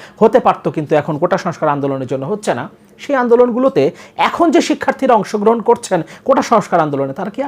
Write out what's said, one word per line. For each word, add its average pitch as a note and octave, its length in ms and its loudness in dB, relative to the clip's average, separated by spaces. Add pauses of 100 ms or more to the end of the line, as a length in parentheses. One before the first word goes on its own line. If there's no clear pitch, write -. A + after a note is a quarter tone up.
(220)
হতে A3 240 6
পারত F#3+ 200 0 (100)
কিন্তু D3+ 160 -4 (100)
এখন - 200 -4
কোটা F3+ 220 0
সংস্কার D#3 320 -2
আন্দোলনের C3+ 360 -4
জন্য C3+ 200 -4
হচ্ছে G#3 280 -4
না, A#2+ 60 -8 (380)
সেই C#4+ 200 -4
আন্দোলনগুলোতে B3 600 2 (440)
এখন E4+ 280 0
যে E4 140 4
শিক্ষার্থীরা C4+ 500 0
অংশগ্রহণ A3 400 0 (100)
করছেন A#3 300 0 (280)
কোটা C4+ 240 2
সংস্কার G3+ 340 0
আন্দোলনে, C#3 340 -4
তারা G3 160 -6
কি C4 120 -8